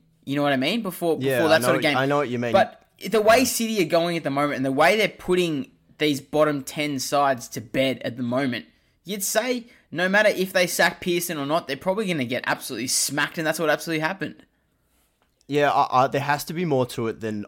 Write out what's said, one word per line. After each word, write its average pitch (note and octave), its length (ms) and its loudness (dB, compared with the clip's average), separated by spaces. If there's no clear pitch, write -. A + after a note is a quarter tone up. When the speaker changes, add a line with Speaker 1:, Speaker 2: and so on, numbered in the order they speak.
Speaker 1:
You C3+ 120 -4
know D3 60 0
what C#3+ 120 2
I - 20 2
mean? D#3+ 240 0
Before, F3 400 -2
Speaker 2:
Yeah, C3 200 0
Speaker 1:
before A#2 100 2
that D#3 60 8
Speaker 2:
I - 20 2
know A#2+ 60 0
Speaker 1:
sort - 120 4
of - 80 -2
Speaker 2:
what, D#3 60 2
Speaker 1:
game. C#3 80 0
Speaker 2:
I C3+ 80 2
know C#3+ 100 2
what C#3+ 140 0
you A#2+ 80 -2
mean. A#2+ 140 0
Speaker 1:
But - 260 2
the A3 100 2
way A3 200 6
Speaker 2:
Yeah. C4+ 40 4
Speaker 1:
City A3+ 380 0
are D#3+ 60 0
going E3+ 280 2
at D#3+ 80 -4
the D3 60 -2
moment C#3+ 260 0
and C3 80 -4
the C3+ 80 0
way D#3+ 240 4
they're G#3 120 2
putting F3 640 0
these D3 220 0
bottom D3+ 420 0
ten D3 360 -4
sides C#3 500 0
to - 120 -10
bed C3 440 -2
at A#2 120 -6
the B2+ 60 -8
moment, B2 440 -2
you'd G3 200 -8
say A#3+ 420 -2
no E3+ 180 -2
matter G#3 220 4
if F#3 220 -2
they F#3 140 2
sack F3 340 0
Pearson F3 360 -2
or C#3+ 100 -4
not, D#3+ 220 -2
they're C3+ 80 -6
probably F#3+ 300 -2
gonna D#3+ 180 -2
get A#2+ 220 -4
absolutely B2+ 420 -4
smacked, C#3+ 500 -2
and D#3+ 80 -4
that's D#3 120 0
what E3 120 0
absolutely D#3 300 -2
happened. D#3 460 -6
Speaker 2:
Yeah, C#3+ 220 2
I, B2+ 340 4
I, - 20 4
there C#3 140 -4
has C#3 240 -2
to F3 100 -10
be F3+ 100 -4
more C3+ 220 2
to A#2 220 -6
it - 120 -8
than G#2+ 280 -6